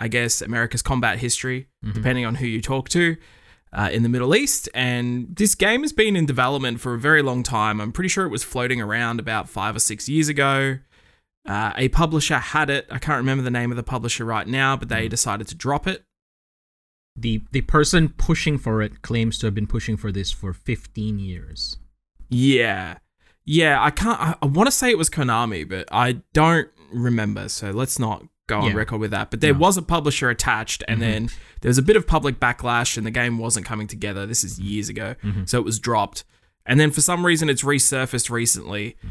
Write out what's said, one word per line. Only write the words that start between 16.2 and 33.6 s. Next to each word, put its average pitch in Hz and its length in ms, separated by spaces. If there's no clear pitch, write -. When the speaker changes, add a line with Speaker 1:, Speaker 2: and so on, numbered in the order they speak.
Speaker 2:
The, 113 320
the 135 120
person 156 480
pushing - 480
for 110 240
it 107 200
claims 113 360
to - 80
have 104 80
been 104 120
pushing 113 300
for 104 160
this 98 180
for 95 220
fifteen 107 680
years. 87 600
Speaker 1:
Yeah. 117 680
Yeah, 151 360
I 143 80
can't, 220 300
I, 160 220
I 147 40
wanna 175 260
say 254 180
it 220 80
was 160 100
Konami, 113 600
but 92 240
I 120 280
don't 160 340
remember, 107 560
so - 220
let's 120 280
not 110 260
go 107 100
on 104 140
Speaker 2:
Yeah. 101 40
Speaker 1:
record 107 220
with 104 140
that. 101 180
But 107 100
there 147 140
Speaker 2:
No. 139 60
Speaker 1:
was 185 160
a 180 60
publisher 147 480
attached, 113 580
and 113 120
Speaker 2:
Mm-hmm. 113 100
Speaker 1:
then 110 180
there - 100
was 123 80
a 135 40
bit 185 140
of 185 120
public 143 320
backlash, 120 580
and 107 80
the 113 60
game 120 260
wasn't 110 260